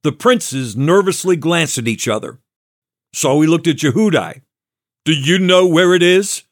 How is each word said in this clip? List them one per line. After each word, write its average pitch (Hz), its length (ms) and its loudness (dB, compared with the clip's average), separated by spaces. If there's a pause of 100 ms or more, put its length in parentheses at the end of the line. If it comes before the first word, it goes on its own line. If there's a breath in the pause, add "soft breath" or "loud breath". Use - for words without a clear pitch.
The 147 100 0
princes 135 640 -4
nervously 180 600 0
glanced 160 420 -2
at 117 80 -6
each 113 220 -4
other. 110 320 -6 (720)
So 139 280 0
he 156 60 4
looked 165 220 0
at 147 80 0
Jehudi. 143 680 -2 (640)
"Do 156 80 0
you 151 260 0
know 185 280 4
where 180 280 4
it 175 80 2
is?" 185 500 0